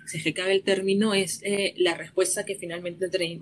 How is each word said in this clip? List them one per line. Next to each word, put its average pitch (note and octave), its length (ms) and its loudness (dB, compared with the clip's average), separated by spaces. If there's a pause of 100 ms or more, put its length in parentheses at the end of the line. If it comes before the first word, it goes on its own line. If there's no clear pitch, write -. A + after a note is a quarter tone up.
si - 120 -10
es D#3 60 -8
que D#3+ 100 0
cabe F#3 200 0
el G3 100 2
término, G3 500 4
es, F#3+ 300 0
eh, G3+ 340 0
la F3 180 2
respuesta F3+ 500 -2
que F#3+ 100 -6
finalmente F3 500 -6
han E3+ 60 -4
tre-, E3+ 300 -2